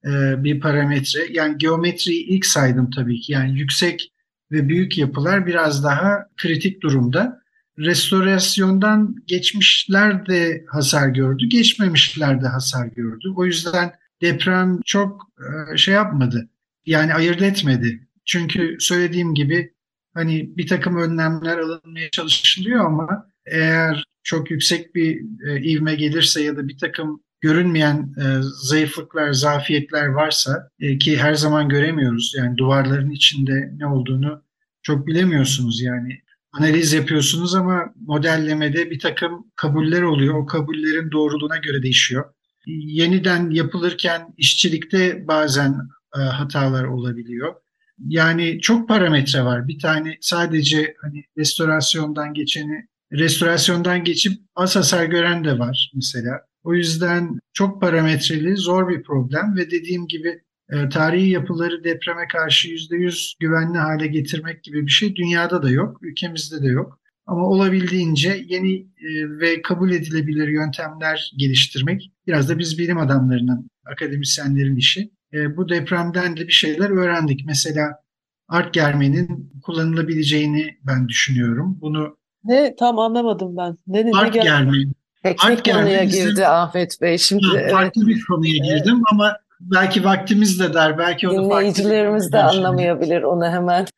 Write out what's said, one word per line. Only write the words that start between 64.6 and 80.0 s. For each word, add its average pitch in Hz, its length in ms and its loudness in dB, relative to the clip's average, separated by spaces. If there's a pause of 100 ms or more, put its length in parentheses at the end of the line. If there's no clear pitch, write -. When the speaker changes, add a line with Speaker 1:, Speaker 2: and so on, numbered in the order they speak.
Speaker 1:
gibi 147 240 -6
bir 143 40 -4
şey 202 260 2
dünyada 170 460 0
da 135 80 2
yok, 165 320 0
ülkemizde 160 600 -8
de 139 40 0
yok. 135 340 -2 (260)
Ama 180 220 -2
olabildiğince 185 1000 2
yeni, 190 280 0
e, 156 640 -10
ve 165 220 0
kabul 185 280 0
edilebilir 151 580 -2
yöntemler 156 880 -4
geliştirmek, 135 720 -2 (160)
biraz 151 220 0
da 165 100 0
biz 160 200 -4
bilim 170 200 -2
adamlarının, 127 720 2 (220)
akademisyenlerin 139 840 -2
işi. 185 340 0 (220)
E, 151 240 -4
bu 175 120 -2
depremden 170 680 -2
de 160 100 -10
bir 170 60 2
şeyler 160 380 2
öğrendik. 165 560 0
Mesela 151 460 -2 (560)
art 170 260 -2
germenin 147 800 0 (100)
kullanılabileceğini 156 1120 -2 (100)